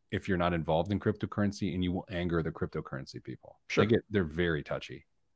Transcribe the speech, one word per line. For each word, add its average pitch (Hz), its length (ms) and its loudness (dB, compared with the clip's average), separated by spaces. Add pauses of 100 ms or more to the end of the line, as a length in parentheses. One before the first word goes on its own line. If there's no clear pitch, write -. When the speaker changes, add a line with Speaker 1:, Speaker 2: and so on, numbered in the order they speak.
(100)
Speaker 1:
if - 180 -4
you're 95 80 2
not 87 160 4
involved 82 380 2
in 98 80 2
cryptocurrency, 101 720 -2
and 92 120 0
you 87 80 2
will 87 180 -4
anger 85 320 0
the 80 80 0
cryptocurrency 78 720 -6
people. - 460 -16
Speaker 2:
Sure. - 160 4
Speaker 1:
They 107 60 2
get, 110 100 6 (100)
they're 101 140 2
very 80 380 0
touchy. 67 440 -8 (300)